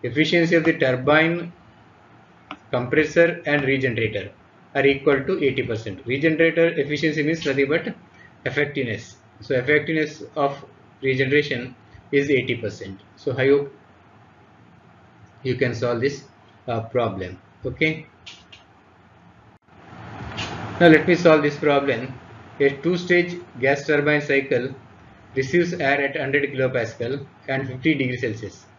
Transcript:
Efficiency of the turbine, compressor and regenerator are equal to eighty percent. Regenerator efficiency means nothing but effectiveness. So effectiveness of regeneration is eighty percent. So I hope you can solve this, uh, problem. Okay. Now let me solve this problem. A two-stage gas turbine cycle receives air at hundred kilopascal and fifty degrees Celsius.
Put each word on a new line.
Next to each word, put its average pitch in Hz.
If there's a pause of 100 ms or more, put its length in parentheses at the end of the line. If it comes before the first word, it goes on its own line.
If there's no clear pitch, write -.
Efficiency 165
of 160
the 160
turbine, 156 (1160)
compressor 151
and 147
regenerator 113 (440)
are 139
equal 139
to 175
eighty 131
percent. 110
Regenerator 160 (100)
efficiency 147
means 160
nothing 135
but 175 (500)
effectiveness. 135 (240)
So -
effectiveness 147 (140)
of 139 (400)
regeneration 135 (380)
is 139
eighty 127
percent. 98 (160)
So -
I 131
hope 143 (1700)
you 127
can 123
solve 120
this, 143 (440)
uh, 113
problem. 95 (260)
Okay. 156 (2750)
Now 170
let 156
me 175
solve 156
this 147
problem. 139 (480)
A 139 (120)
two-stage 175 (220)
gas 139
turbine 147
cycle 135 (600)
receives 170
air 139
at 139
hundred 139
kilopascal 127 (220)
and 135
fifty 131
degrees 127
Celsius. 110 (120)